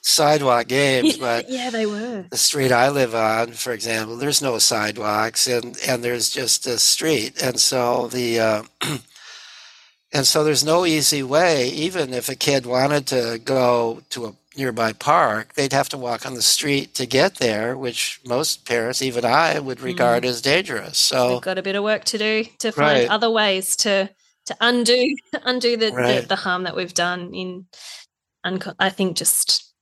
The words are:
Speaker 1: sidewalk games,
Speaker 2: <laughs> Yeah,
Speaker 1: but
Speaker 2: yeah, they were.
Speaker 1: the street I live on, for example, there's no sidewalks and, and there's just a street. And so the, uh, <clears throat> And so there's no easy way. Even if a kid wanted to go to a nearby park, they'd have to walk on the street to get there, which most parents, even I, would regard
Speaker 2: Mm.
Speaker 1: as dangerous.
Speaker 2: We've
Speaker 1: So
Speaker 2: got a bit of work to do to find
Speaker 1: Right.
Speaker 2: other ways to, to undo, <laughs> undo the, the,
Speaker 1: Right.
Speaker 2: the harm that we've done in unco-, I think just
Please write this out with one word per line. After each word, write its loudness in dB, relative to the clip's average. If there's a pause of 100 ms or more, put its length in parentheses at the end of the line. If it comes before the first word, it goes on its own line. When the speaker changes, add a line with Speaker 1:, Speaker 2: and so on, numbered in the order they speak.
Speaker 1:
sidewalk 4
games, 2
Speaker 2:
<laughs> -
Yeah, -8
Speaker 1:
but -2
Speaker 2:
yeah, -4
they -2
were. -8
Speaker 1:
the -8
street 2
I 4
live 0
on, 0
for -6
example, -6
there's 0
no -2
sidewalks 0
and, -4 (100)
and -2
there's -2
just -2
a -2
street. 0
And -2
so 2
the, -2
uh, 2 (200)
<clears throat> -4 (1120)
And 2
so 4
there's 2
no 4
easy 2
way. 2
Even -4
if -4
a -4
kid 0
wanted 2
to 0
go 2
to -10
a -12 (240)
nearby -2
park, 0
they'd 0
have 2
to -8
walk -6
on -8
the -4
street 0
to -4
get 2
there, 0
which -6
most -2
parents, 0
even -2
I, 4
would -8
regard 2
Speaker 2:
Mm. 0
Speaker 1:
as -4
dangerous. 0
Speaker 2:
We've 0
Speaker 1:
So 2
Speaker 2:
got -4
a -6
bit -4
of -2
work -2
to -4
do 0 (140)
to -4
find 4
Speaker 1:
Right. 2
Speaker 2:
other 2
ways 0
to, 0 (360)
to -10
undo, 2 (180)
<laughs> -6
undo 0
the, 0
the, -10
Speaker 1:
Right. 2
Speaker 2:
the 0
harm -2
that -6
we've -6
done -4
in -10 (760)
unco-, -6
I 2
think -2
just 0 (180)